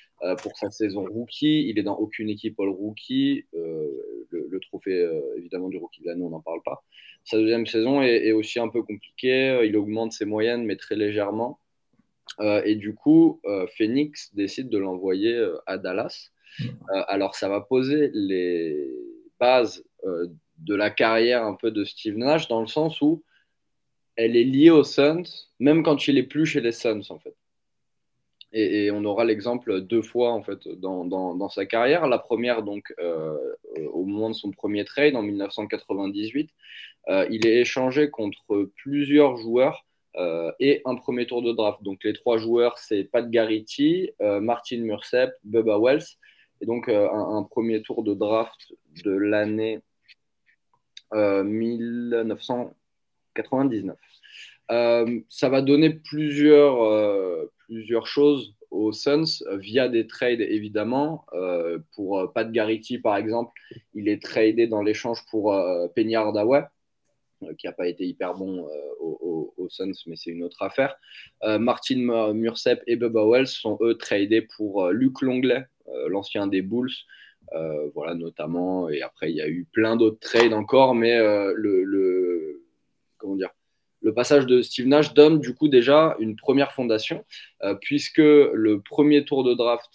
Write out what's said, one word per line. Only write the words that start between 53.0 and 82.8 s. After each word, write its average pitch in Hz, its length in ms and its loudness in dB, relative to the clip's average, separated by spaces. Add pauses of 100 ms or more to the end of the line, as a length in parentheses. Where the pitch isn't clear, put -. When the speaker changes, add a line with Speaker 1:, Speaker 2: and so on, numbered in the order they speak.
Speaker 1:
quatre-vingt-dix-neuf. 113 640 -4 (720)
Euh, 117 600 2
ça - 180 0
va 135 140 2
donner 143 300 6
plusieurs, 147 880 6
euh, 101 640 2 (220)
plusieurs 113 380 -4
choses 143 480 2 (160)
aux 107 220 -2
Suns, 147 540 0
euh, 98 100 -6
via 107 320 0
des 113 200 0
trades, 120 340 -2
évidemment. 107 880 -2
Euh, 85 480 -4 (160)
pour, 101 240 -4
euh, 113 80 -2
Pat 113 240 -4
Garrity, 110 460 -2
par 110 180 0
exemple, 113 380 -4 (400)
il 104 160 -4
est 104 120 -2
tradé 110 460 2
dans 107 140 -2
l'échange 107 500 -4
pour, 104 220 0
euh, 90 420 0
Penny 113 220 0
Hardaway, 110 460 2 (800)
euh, 80 140 -14
qui - 100 -12
a 87 40 -8
pas 90 160 -6
été 87 180 -6
hyper 87 280 -6
bon, 92 320 -8
euh, 73 40 -12 (300)
aux, 80 580 -8
aux, 90 60 -8
aux 90 60 -10
Suns, 95 380 -10
mais 82 100 -14
c'est - 140 -12
une 85 120 -10
autre - 180 -12
affaire. 135 360 -4 (460)
Euh, 107 160 0
Martin 120 400 -2
Mu-, 113 340 0
Mursep 113 540 0
et 117 100 0
Bubba 113 280 0
Wells 127 220 6
sont, 107 320 -4
eux, 117 160 2
tradés 104 500 2 (120)
pour, 101 260 -2
euh, 90 80 2
Luc 131 300 0
Longley, 127 420 0 (240)
euh, 65 220 -6
l'ancien 101 360 -4
des 98 160 0
Bulls. 120 300 -4 (600)
Euh, 78 420 -6
voilà, 78 200 -6
notamment. 85 760 -4
Et 73 120 -4
après, - 300 -6
il - 60 -6
y 78 40 -4
a 76 60 -6
eu 82 240 -6
plein 113 240 2
d'autres 110 240 2
trades 117 340 4
encore, 131 400 4
mais, 117 220 4
euh, 104 400 2
le, 101 300 0
le, 90 800 0 (540)